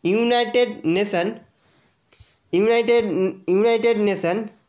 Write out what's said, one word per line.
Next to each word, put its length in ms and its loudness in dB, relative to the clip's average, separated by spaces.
ইউনাইটেড 600 0
নেশন, 300 -2
ইউনাইটেড, 480 2
ইউনাইটেড 440 2
নেশন 280 -2